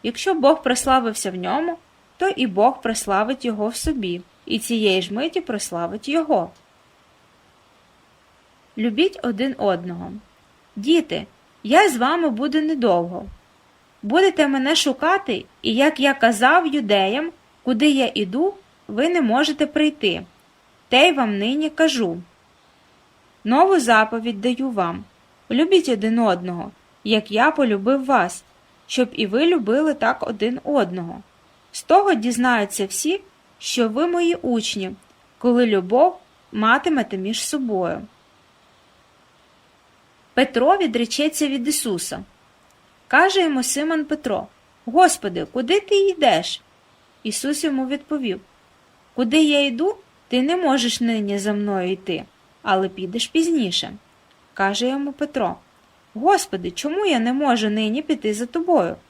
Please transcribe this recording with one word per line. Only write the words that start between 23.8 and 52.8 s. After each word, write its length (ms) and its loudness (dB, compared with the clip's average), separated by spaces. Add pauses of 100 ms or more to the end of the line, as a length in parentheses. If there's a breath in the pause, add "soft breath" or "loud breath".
заповідь 600 2
даю 300 -2
вам: 340 -4 (460)
любіть 380 4
один 300 0
одного, 520 -2 (340)
як 260 0
я 200 4
полюбив 540 0
вас, 400 0 (420)
щоб 260 -2
і 140 -4
ви 200 0
любили 480 0
так 340 -2
один 360 -4
одного. 580 -4 (500)
З 100 -14
того 320 4
дізнаються 720 0
всі, 340 -4 (380)
що 300 -2
ви 180 0
мої 280 0
учні, 560 -4 (480)
коли 280 4
любов 540 2 (320)
матимете 640 2
між 280 -4
собою. 560 -4 (2250)
Петро 420 4
відречеться 720 -2
від 200 -4
Ісуса. 560 -4 (840)
Каже 340 4
йому 200 0
Симон 420 -2
Петро: 420 -4 (380)
"Господи, 680 2
куди 280 0
ти 160 0
йдеш?" 640 2 (600)
Ісус 420 -4
йому 220 -2
відповів: 540 -4 (760)
"Куди 280 2
я 240 4
йду, 300 -2 (320)
ти 140 0
не 140 0
можеш 440 0
нині 380 -2
за 140 -2
мною 400 -2
йти, 320 -6 (380)
але 260 0